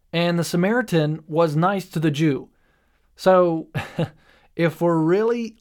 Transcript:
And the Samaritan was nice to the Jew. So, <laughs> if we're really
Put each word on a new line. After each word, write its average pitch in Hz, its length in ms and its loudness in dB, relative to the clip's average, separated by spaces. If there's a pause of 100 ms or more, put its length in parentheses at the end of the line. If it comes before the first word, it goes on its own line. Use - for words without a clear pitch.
(120)
And 170 260 0
the 165 60 -2
Samaritan 175 840 0
was 156 300 0
nice 185 340 0
to 160 100 -6
the 156 100 0
Jew. 143 380 -2 (680)
So, 180 520 2 (280)
<laughs> - 600 -10
if 165 260 -2
we're 170 160 2
really 220 640 0